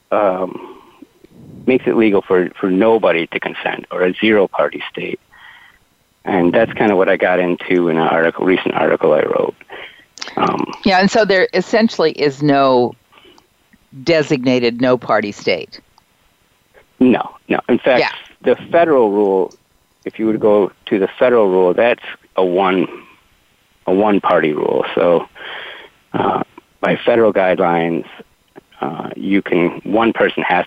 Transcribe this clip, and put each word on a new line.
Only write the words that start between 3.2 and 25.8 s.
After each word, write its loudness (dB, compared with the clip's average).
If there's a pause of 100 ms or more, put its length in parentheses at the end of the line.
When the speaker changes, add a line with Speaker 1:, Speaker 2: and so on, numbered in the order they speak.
Speaker 1:
to -8
consent, -8
or -4
a 2
zero-party 0
state. -10 (1040)
And 0
that's 0
kinda 0
what 2
I 2
got 0
into 0
in 0
an 0
article, 0
recent 0
article 2
I 2
wrote. -2 (840)
Um, -4 (120)
Speaker 2:
Yeah, 2
and 4
so 2
there 2
essentially 0
is -2
no 4 (1120)
designated 0
no-party 0
state. -6 (1160)
Speaker 1:
No, 0 (140)
no. -2
In 0
fact, 2
Speaker 2:
Yeah. -2 (300)
Speaker 1:
the 2 (140)
federal 4
rule, 0 (520)
if -10
you -2
were 0
to -2
go 2 (140)
to 0
the 0
federal 2
rule, 2
that's 0 (320)
a 0
one, 0 (1000)
a 0
one-party 2
rule. -2 (100)
So, 2 (840)